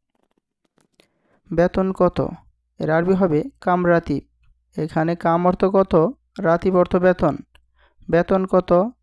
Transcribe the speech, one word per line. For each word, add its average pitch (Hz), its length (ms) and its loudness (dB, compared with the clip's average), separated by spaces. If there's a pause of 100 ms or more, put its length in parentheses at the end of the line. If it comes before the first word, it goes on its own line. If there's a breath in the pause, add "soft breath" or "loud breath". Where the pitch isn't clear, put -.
(1500)
বেতন 180 440 0
কত? 180 260 0 (600)
এর 156 100 -4
আরবি 175 260 0
হবে 175 240 0 (220)
কাম 180 240 0
রাতিব। 165 380 0 (540)
এখানে 160 380 -4
কাম 170 300 0
অর্থ 180 200 0
কত, 190 280 2 (460)
রাতিব 175 360 0
অর্থ 175 200 0
বেতন। 175 400 0 (720)
বেতন 175 380 0
কত? 180 260 0 (320)